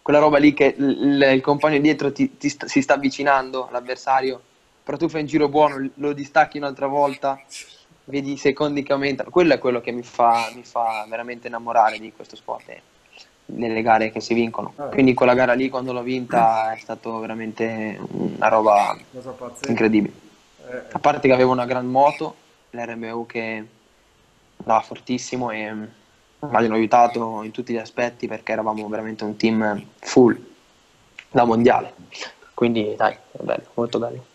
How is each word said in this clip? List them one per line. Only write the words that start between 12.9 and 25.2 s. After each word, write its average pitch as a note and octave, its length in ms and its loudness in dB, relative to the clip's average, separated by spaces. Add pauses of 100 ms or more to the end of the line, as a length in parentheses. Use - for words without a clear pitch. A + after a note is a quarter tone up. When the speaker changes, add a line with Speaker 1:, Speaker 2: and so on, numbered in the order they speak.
Speaker 1:
delle A2+ 360 -6
gare A2 300 2
che A2 80 -8
si A#2 140 -4
vincono. A2+ 440 -2
Speaker 2:
Ah. - 80 -10
Speaker 1:
Quindi C3 280 4
quella B2 220 4
gara B2+ 180 2
lì, C3 160 0
quando B2+ 240 -6
l'ho B2 100 -6
vinta, A#2 720 0
è A2 60 -12
stato A2+ 400 -10
veramente A2 800 -6 (120)
una - 360 -2
roba G#2+ 500 4 (160)
Speaker 2:
Cosa B2+ 180 -16
pazzesca. - 380 -12
Speaker 1:
incredibile. A2 440 2 (560)
Speaker 2:
Eh. B2+ 120 -12 (100)
Speaker 1:
A - 80 -8
parte D3 280 2
che B2+ 60 8
avevo B2+ 180 4
una B2 140 0
gran B2+ 220 -4
moto, C#3+ 480 0 (360)
l'R A#2 240 -10
M A2+ 180 -10
U A#2 120 -8
che A2+ 400 -6 (920)
andava A2 240 2
fortissimo B2 680 -6